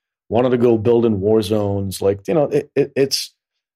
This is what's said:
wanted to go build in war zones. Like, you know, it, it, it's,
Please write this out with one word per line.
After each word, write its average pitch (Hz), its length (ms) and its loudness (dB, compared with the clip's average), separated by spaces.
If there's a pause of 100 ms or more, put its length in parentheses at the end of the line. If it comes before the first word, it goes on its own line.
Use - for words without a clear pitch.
(280)
wanted 123 220 0
to 123 80 2
go 117 200 4
build 117 280 2
in 104 160 0
war 110 200 2
zones. 101 600 -4
Like, 98 260 -2
you - 60 -2
know, 151 100 2
it, - 320 -2
it, - 200 -2
it's, - 380 -2 (420)